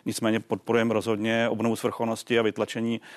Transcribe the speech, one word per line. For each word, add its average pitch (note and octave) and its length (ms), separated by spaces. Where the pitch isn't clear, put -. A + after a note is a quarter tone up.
Nicméně A2 340
podporujeme A2+ 540
rozhodně A2+ 540
obnovu A2+ 280
svrchovanosti A2+ 640
a A#2 40
vytlačení A2+ 580